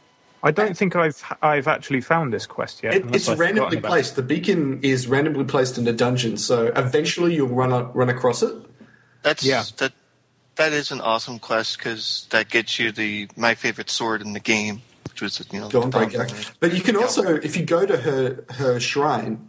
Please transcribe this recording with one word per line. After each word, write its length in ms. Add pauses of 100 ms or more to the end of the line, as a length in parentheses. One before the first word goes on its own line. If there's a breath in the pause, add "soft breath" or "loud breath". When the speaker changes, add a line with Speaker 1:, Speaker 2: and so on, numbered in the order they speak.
(420)
Speaker 1:
I 80
don't 260
think 200
I've, 260 (180)
I've 280
actually 320
found 320
this 140
quest 360
yet, 120
Speaker 2:
It, 100
Speaker 1:
unless 180
Speaker 2:
it's 60
Speaker 1:
I've 100
Speaker 2:
randomly 380
Speaker 1:
forgotten 20
about 100
Speaker 2:
placed. 240
Speaker 1:
it. 40
Speaker 2:
The 60
beacon 600
is 240
randomly 380
placed 340
in 80
a 60
dungeon, 440
so 380
eventually 640
you'll 120
run 240
a-, 120
run 240
across 340
it. 120 (680 loud breath)
Speaker 3:
That's, 220
Speaker 1:
Yeah. 180 (140)
Speaker 3:
that, 160 (640)
that 160
is 180
an 100
awesome 380
quest 400
'cause 520
that 200
gets 300
you 100
the, 460
my 180
favorite 340
sword 320
in 120
the 80
game, 420 (260)
which 140
was, 180 (120)
you 80
know, 80
the 120
Speaker 2:
Dawnbreaker. 460
Speaker 3:
Dawnbreaker. 320
Speaker 2:
But 160
you 80
can 140
Speaker 3:
Yeah. 60
Speaker 2:
also, 340
if 200
you 80
go 220
to 120
her, 520
her 300
shrine, 680